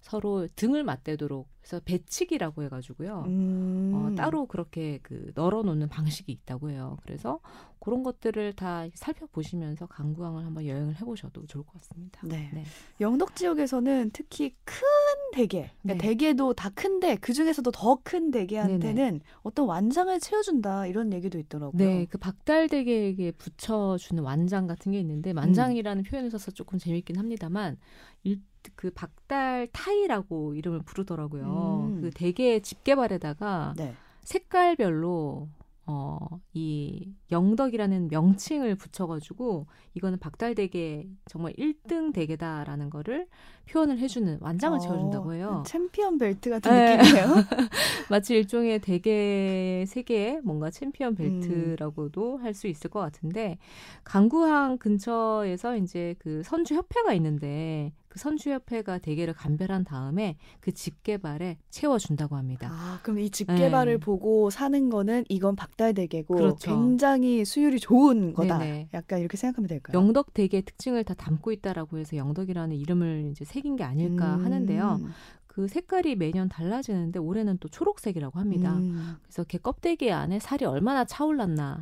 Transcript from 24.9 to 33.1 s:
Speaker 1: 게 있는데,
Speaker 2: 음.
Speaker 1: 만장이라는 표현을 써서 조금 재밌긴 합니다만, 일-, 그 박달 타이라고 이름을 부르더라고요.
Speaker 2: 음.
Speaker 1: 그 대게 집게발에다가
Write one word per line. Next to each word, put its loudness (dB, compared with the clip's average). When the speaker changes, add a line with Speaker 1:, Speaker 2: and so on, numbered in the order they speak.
Speaker 1:
게 -2
있는데, -4
Speaker 2:
음. -2
Speaker 1:
만장이라는 2
표현을 -4
써서 -8
조금 -8
재밌긴 -4
합니다만, -4
일-, -2
그 -6
박달 -4
타이라고 -2
이름을 -4
부르더라고요. -4
Speaker 2:
음. -6
Speaker 1:
그 -4
대게 2
집게발에다가 -2